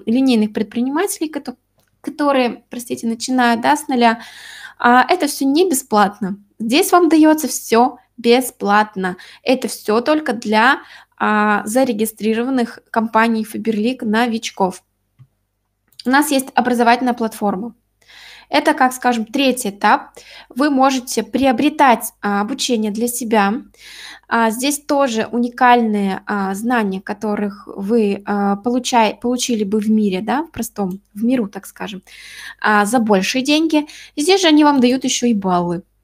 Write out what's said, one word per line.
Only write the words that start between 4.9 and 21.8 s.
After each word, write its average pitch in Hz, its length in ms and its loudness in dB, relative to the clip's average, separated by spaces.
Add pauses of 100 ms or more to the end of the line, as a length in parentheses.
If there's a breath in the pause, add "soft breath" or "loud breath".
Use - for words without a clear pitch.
это 359 180 2
все 285 200 -4
не 311 220 2
бесплатно. 208 680 0 (200)
Здесь 262 340 0
вам 349 160 6
дается 311 400 4
все 240 500 0 (180)
бесплатно. 214 1000 0 (260 loud breath)
Это 262 260 0
все 220 320 -2
только 302 320 0
для, 226 480 2 (380 loud breath)
а, 208 480 0
зарегистрированных 233 1120 -2 (100)
компаний 220 540 0
Фаберлик 220 580 -4
новичков. 220 800 -2 (1200)
У 240 40 -2
нас 294 200 4
есть 269 240 0
образовательная 240 600 2
платформа. 220 600 -6 (760 loud breath)
Это, 302 260 2
как 254 180 2
скажем, 240 340 -2
третий 254 440 -2
этап. 214 400 0 (380 loud breath)
Вы 294 220 0
можете 262 520 0
приобретать, 262 880 0 (100)